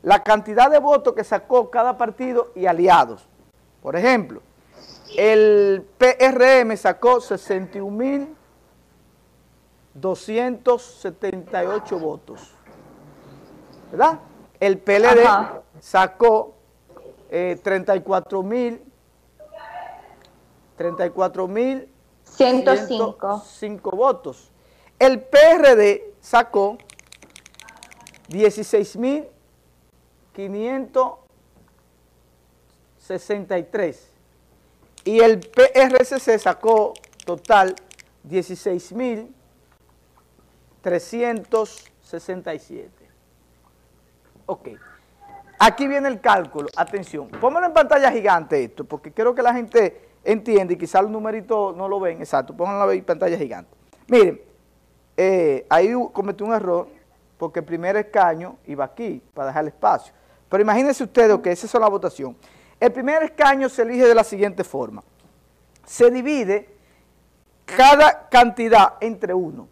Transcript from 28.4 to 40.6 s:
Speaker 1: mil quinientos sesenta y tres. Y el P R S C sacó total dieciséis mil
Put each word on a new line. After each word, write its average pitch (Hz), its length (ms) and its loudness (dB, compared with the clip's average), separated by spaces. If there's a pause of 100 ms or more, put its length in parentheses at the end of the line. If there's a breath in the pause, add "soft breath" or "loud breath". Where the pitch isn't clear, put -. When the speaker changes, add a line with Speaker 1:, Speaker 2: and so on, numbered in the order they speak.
Speaker 1:
mil 277 300 -6 (1080)
quinientos 240 800 -6 (1800)
sesenta 190 600 -8
y 165 40 -8
tres. - 480 -8 (960)
Y 220 120 2
el 226 200 6
P 254 400 2
R 262 220 2
S 262 180 -4
C 220 200 0
sacó 214 540 -2 (300)
total 185 520 0 (480)
dieciséis 180 680 -8
mil 233 420 -10 (1500)